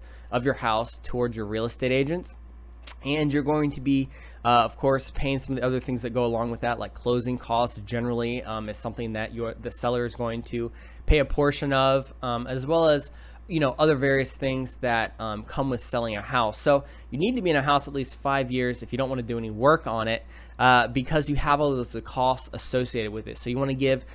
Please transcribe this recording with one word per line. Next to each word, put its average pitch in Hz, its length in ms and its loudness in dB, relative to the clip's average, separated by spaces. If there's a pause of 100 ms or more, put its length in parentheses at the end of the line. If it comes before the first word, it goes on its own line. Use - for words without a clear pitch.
(320)
of 123 140 0
your 135 80 4
house 117 380 0 (120)
towards 120 320 -2
your 110 100 -6
real 107 200 -2
estate 123 260 -2
agents. 139 420 0 (720)
And 147 280 0
you're 143 120 2
going 147 280 2
to 143 100 -8
be, 135 280 2 (340)
uh, 120 200 6
of 113 140 -4
course, 135 340 0
paying 139 280 0
some 135 160 -4
of 123 60 -2
the 120 40 2
other 127 140 2
things 123 240 -4
that 120 80 -4
go 123 140 0
along 117 260 0
with 113 100 -6
that, 120 180 0
like 104 140 -8
closing 123 440 0
costs 117 480 0
generally, 120 580 -2
um, 110 260 -6
is 104 80 -8
something 113 360 -6
that 110 200 -4
your, 113 220 -4
the 117 160 -8
seller 120 340 0
is 113 100 -6
going 117 280 -4
to 117 280 -4 (340)
pay 151 140 8
a 139 60 4
portion 143 480 2
of, 135 480 4
um, 120 260 -2
as 131 180 -4
well 165 240 4
as 147 220 4 (360)
you 165 120 0
know, 135 180 2
other 156 180 6
various 135 400 2
things 131 460 -4
that, 117 380 0
um, 107 240 -6
come 139 260 -2
with 123 120 -2
selling 117 340 -2
a 104 60 -4
house. 113 360 0
So 143 260 4 (280)
you 147 80 -4
need 220 160 2
to 240 60 -2
be 180 100 2
in 151 40 4
a 139 60 4
house 143 260 2
at 139 60 -10
least 135 280 -6
five 135 300 0
years 123 300 0
if 110 100 -12
you 127 60 -4
don't 131 120 -2
wanna 127 140 -4
do 117 140 -4
any 113 140 -6
work 131 360 4
on 113 200 0
it, 113 180 0 (320)
uh, 123 300 8
because 139 420 0
you 143 60 0
have 147 260 2
all 143 140 2
those, 120 160 -4
the 113 100 -6
costs 127 520 0
associated 120 580 -2
with 110 160 -8
it. - 100 -10
So - 120 -8
you 123 80 -2
wanna 139 180 0
give 131 400 2